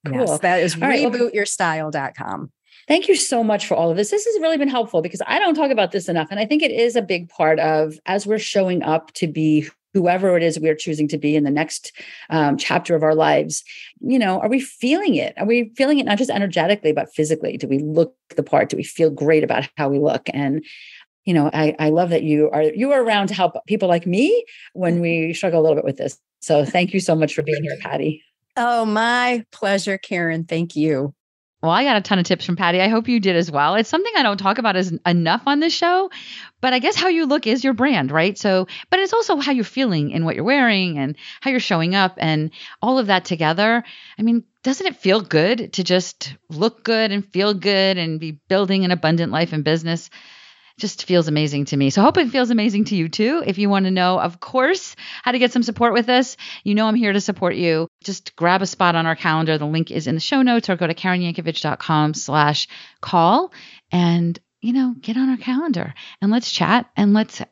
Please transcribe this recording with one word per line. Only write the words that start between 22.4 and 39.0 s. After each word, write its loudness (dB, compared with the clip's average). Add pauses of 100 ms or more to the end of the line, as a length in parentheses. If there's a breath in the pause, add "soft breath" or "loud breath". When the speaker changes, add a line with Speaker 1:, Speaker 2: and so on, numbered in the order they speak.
Speaker 2:
are, 0
you 0
are 2
around 2
to -6
help 0 (120)
people 0
like 0
me 2 (260 loud breath)
when -2
we -2
struggle 0
a 4
little 4
bit -2
with -6
this. -8 (220)
So 2
thank -2
you 0
so 0
much 0
for -4
being -4
here, -8
Patty. -6 (340)
Speaker 1:
Oh, 0
my 0
pleasure, -2
Karen. -2
Thank -4
you. 0 (480)
Speaker 3:
Well, 0
I 2
got 2
a 2
ton 0
of 0
tips -2
from -4
Patty. 2
I 2
hope 0
you 2
did 2
as 0
well. 0
It's 0
something -2
I 2
don't 0
talk 0
about 0
as, 0 (140)
enough 2
on 2
this 0
show, 0 (500 loud breath)
but 0
I 2
guess 0
how 0
you 2
look 0
is 0
your 2
brand, 2
right? 2
So, 2 (220 loud breath)
but 2
it's 0